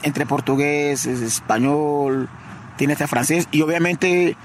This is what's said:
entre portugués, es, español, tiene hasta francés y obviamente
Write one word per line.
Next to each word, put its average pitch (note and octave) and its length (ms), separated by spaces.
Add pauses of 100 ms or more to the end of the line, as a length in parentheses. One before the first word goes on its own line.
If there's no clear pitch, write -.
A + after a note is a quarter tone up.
entre D3 200
portugués, C#3+ 800
es, B2+ 160
español, C3+ 1080 (480)
tiene C#3+ 160
hasta D3 160
francés D3+ 420
y D3+ 120
obviamente F3 840